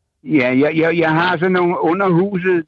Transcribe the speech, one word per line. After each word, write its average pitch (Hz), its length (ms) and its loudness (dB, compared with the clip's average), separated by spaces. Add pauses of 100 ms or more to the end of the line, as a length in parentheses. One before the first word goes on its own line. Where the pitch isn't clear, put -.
(240)
Ja, 127 340 0
jeg, 151 180 2
jeg, 165 220 0
jeg 160 120 0
har 170 260 0
sådan 185 160 0
nogle 180 280 0
under 190 280 0
huset, 180 600 0